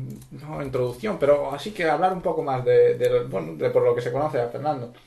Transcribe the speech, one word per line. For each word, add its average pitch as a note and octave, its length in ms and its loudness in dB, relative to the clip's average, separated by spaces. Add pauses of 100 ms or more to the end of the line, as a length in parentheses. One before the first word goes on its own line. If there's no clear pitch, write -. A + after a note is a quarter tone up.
(320)
¿no? D3 300 -12
Introducción, C3 560 -4
pero C#3+ 360 2
así G#3 180 -8
que F3 160 -2
hablar E3 240 2
un F3+ 80 -6
poco D#3+ 220 -2
más C3 220 -2
de, A#2+ 340 6
de, B2 260 2
bueno, D#3+ 300 -6
de B2+ 160 0
por B2 120 4
lo B2 120 4
que A#2+ 80 -2
se A#2+ 100 -4
conoce C#3+ 280 -2
a A#2 80 -2
Fernando. B2 440 -6 (140)